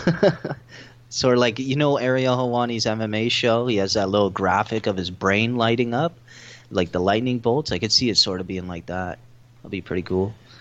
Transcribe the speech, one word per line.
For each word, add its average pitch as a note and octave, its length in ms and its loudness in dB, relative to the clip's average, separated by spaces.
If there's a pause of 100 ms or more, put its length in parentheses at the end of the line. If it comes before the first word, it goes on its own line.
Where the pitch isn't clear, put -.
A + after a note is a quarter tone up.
(440)
<laughs> - 640 -14
Sort B2+ 240 2
of B2 60 4
like, A#2+ 180 2
you C3+ 160 -2
know, D3 220 2
Ariel B2+ 400 2
Helwani's A#2+ 500 0
M A2 140 0
M G#2+ 140 -2
A A2+ 140 0
show? A#2+ 380 2
He A#2 100 0
has F#2+ 180 0
that G2 160 0
little G2+ 200 4
graphic G2 560 0
of G2 100 0
his F2+ 140 -4
brain G#2 460 0
lighting A#2 360 2
up, D#3 220 -2 (560)
like F2+ 220 -2
the F2+ 80 -2
lightning A#2 400 2
bolts. A#2+ 320 0
I F2+ 80 -2
could G#2+ 120 -2
see B2+ 160 2
it G2 80 0
sort F#2 240 0
of F#2 60 -6
being F#2 220 -6
like E2+ 180 -10
that. F2+ 320 -6 (400)
That'd - 140 -14
be F#2+ 100 -6
pretty F#2 200 -4
cool. F#2 300 0 (280)